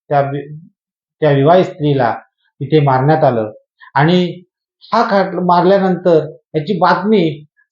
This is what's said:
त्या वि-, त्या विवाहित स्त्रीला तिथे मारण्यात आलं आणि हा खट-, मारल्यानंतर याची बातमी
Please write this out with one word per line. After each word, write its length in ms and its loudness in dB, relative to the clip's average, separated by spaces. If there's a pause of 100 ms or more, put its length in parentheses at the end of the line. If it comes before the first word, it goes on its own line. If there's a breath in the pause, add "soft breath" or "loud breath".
त्या 100 0
वि-, 360 -6 (640)
त्या 120 2
विवाहित 340 4
स्त्रीला 500 -2 (440)
तिथे 200 0
मारण्यात 440 2
आलं 280 0 (440 loud breath)
आणि 460 0 (520)
हा 100 0
खट-, 320 -2
मारल्यानंतर 960 0 (240)
याची 240 -4
बातमी 680 0 (260)